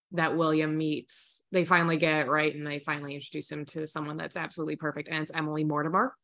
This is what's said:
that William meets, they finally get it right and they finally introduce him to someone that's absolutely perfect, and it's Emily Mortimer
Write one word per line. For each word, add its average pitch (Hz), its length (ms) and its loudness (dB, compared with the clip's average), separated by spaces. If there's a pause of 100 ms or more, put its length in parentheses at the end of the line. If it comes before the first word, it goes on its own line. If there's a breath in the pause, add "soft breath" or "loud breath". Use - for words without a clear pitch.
(120)
that 160 240 2
William 156 400 2
meets, - 760 -2
they 185 140 4
finally 170 320 6
get 156 300 4
it 127 40 -2
right 151 240 2
and 147 120 -8
they 147 120 -4
finally 143 360 -4
introduce 143 360 -8
him 151 160 -6
to 156 200 -6
someone 151 300 -6
that's 160 200 -8
absolutely 160 400 -4
perfect, 147 320 -6
and 156 140 -2
it's 156 100 -4
Emily 156 320 0
Mortimer 160 600 2